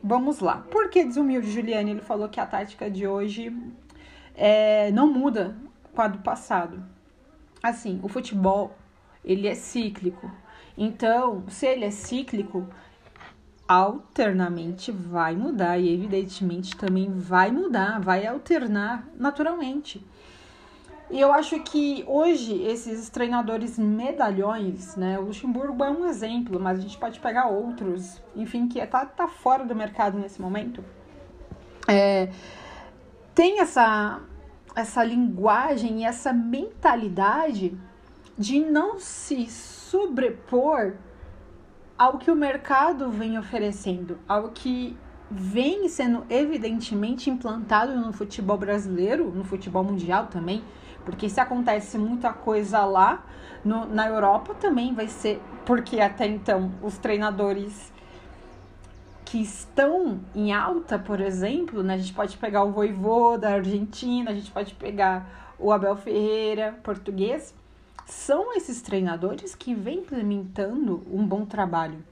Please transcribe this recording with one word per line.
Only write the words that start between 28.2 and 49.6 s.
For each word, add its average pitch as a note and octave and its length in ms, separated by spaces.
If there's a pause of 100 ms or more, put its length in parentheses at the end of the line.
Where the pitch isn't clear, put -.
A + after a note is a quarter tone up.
enfim, A#3+ 320
que A#3+ 120
é, A3 60
tá, C4 180
tá D#4 220
fora C4 380
do A#3+ 100
mercado G#3 420
nesse G3 240
momento, G3 440 (1040)
é, G3 400 (1080)
tem F#4+ 260
essa, G#3+ 600 (560)
essa A#3 260
linguagem A3+ 1000
e - 20
essa A#3+ 280
mentalidade A#3 1400 (640)
de A3+ 220
não D#4+ 380
se C4 480
sobrepor C4 1500 (1040)
ao C4 220
que E4 140
o E4 40
mercado C#4 760
vem A3+ 280
oferecendo, G3 800 (100)
ao G#3+ 200
que B3 460 (360)
vem B3 580
sendo A#3+ 400
evidentemente A#3 1000
implantado A3+ 640
no A3+ 180
futebol G3+ 460
brasileiro, G3+ 720
no F#3 140
futebol F#3+ 380